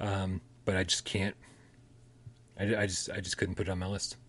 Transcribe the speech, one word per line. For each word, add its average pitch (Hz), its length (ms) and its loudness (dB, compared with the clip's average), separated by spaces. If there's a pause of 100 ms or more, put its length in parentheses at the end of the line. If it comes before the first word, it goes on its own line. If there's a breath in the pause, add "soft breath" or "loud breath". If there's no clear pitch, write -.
Um, 95 400 0 (240)
but 95 120 2
I 92 80 4
just - 200 0
can't, 98 300 0 (1200 soft breath)
I, 104 180 2
I 104 100 2
just, 92 240 -2
I 92 100 -4
just 90 180 -4
couldn't 90 160 2
put - 140 0
it - 20 0
on 92 80 0
my 92 80 -2
list. 101 300 -4 (120)